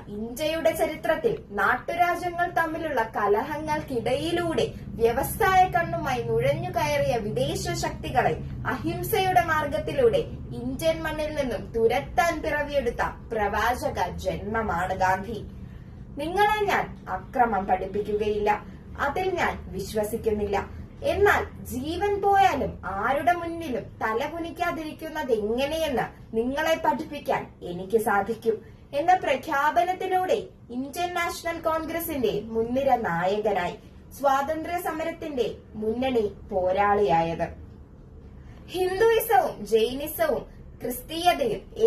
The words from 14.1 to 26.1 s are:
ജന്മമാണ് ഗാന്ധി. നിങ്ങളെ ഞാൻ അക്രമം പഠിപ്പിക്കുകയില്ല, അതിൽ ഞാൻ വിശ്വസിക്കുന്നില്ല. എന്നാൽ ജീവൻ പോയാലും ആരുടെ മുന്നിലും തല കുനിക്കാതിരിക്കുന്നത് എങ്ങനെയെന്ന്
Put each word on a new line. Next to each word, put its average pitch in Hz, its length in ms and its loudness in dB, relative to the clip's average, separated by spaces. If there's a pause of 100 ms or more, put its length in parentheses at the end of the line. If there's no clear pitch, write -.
ജന്മമാണ് 185 800 -2
ഗാന്ധി. 196 360 0 (800)
നിങ്ങളെ 415 400 2 (120)
ഞാൻ - 120 0 (240)
അക്രമം 202 640 0
പഠിപ്പിക്കുകയില്ല, 208 800 0 (580)
അതിൽ 370 200 -2 (120)
ഞാൻ - 140 0 (240)
വിശ്വസിക്കുന്നില്ല. 208 800 -2 (540)
എന്നാൽ 392 300 4 (280)
ജീവൻ 330 420 -2 (120)
പോയാലും 381 480 4 (240)
ആരുടെ 277 420 2
മുന്നിലും 330 480 -6 (160)
തല 226 180 0 (120)
കുനിക്കാതിരിക്കുന്നത് 320 1000 -4
എങ്ങനെയെന്ന് 254 720 0 (320)